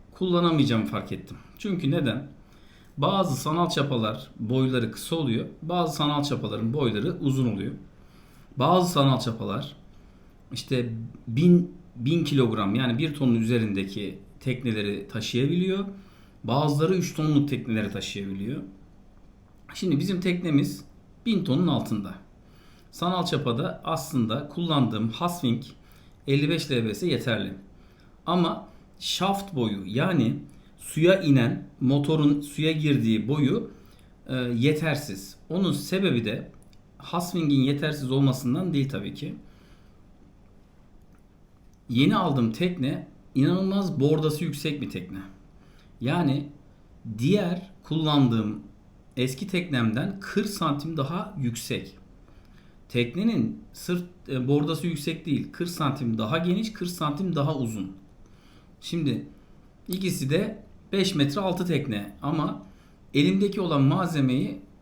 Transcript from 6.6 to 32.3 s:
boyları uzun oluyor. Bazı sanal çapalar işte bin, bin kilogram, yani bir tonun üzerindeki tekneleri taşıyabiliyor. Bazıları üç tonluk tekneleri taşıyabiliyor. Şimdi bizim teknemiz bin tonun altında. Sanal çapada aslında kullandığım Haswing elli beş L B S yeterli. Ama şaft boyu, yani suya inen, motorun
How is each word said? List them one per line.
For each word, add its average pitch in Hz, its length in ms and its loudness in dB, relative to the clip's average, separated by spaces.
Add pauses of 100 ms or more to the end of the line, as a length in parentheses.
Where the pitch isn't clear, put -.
boyları 139 480 0
uzun 131 320 2
oluyor. 95 200 -4 (840)
Bazı 175 360 4
sanal 135 280 6
çapalar 107 560 -4 (760)
işte 120 400 -4 (360)
bin, 175 460 6 (220)
bin 143 280 2
kilogram, 110 500 2
yani 120 240 2
bir 156 160 -2
tonun 123 200 4
üzerindeki 104 840 0 (220)
tekneleri 107 680 -4
taşıyabiliyor. 175 760 0 (600)
Bazıları 147 500 2
üç - 200 -2
tonluk 147 340 2
tekneleri 110 440 -2
taşıyabiliyor. 98 720 -8 (1120)
Şimdi 156 240 0
bizim 185 220 -2
teknemiz 170 640 0 (420)
bin 208 180 2
tonun 160 220 2
altında. 107 480 -2 (760)
Sanal 175 360 -2
çapada 131 580 -2
aslında 131 640 -2
kullandığım 123 600 0
Haswing 117 560 -2 (600)
elli 143 220 2
beş 165 220 -2
L 120 140 2
B 107 100 -2
S 180 120 -4
yeterli. 110 480 -2 (720)
Ama 175 420 0 (300)
şaft 196 560 -2
boyu, 104 320 0
yani 139 520 2 (400)
suya 180 440 4
inen, 135 460 4 (120)
motorun 143 600 4